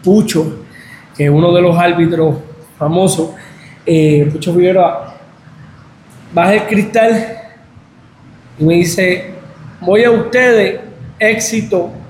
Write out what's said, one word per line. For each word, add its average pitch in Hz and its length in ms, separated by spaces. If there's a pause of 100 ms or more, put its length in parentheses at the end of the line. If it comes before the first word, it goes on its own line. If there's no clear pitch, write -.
Pucho, 185 560 (560)
que 147 100
es 143 40
uno 165 240
de 175 80
los 175 160
árbitros 165 580 (420)
famosos, 165 520 (560)
eh, 151 460
Pucho 165 220
Figueroa, 180 600 (1200)
baja 175 220
el 214 80
cristal 220 760 (1200)
y 151 40
me 165 120
dice, 180 560 (500)
"Voy 202 220
a 240 80
ustedes, 233 680 (380)
éxito". 214 680 (200)